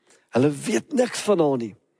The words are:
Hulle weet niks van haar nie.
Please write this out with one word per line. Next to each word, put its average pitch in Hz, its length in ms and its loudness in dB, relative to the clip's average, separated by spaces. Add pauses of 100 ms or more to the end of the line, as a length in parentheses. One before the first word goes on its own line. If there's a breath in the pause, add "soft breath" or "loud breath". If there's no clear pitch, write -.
(300 soft breath)
Hulle 135 200 2
weet 156 440 -4
niks 247 260 0
van 202 200 0
haar 143 180 2
nie. 113 180 -8 (240)